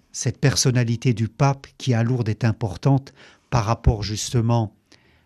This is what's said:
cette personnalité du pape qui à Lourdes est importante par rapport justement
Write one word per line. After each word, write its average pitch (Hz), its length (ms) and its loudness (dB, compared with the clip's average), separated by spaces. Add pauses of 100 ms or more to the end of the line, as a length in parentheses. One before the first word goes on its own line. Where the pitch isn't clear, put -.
(140)
cette - 260 -6
personnalité 123 720 2
du 110 140 -2
pape 139 400 -2 (100)
qui - 160 -2
à 113 100 2
Lourdes 120 260 0
est 107 160 -2
importante 120 680 0 (360)
par 113 160 0
rapport 113 360 0
justement 113 760 -2 (500)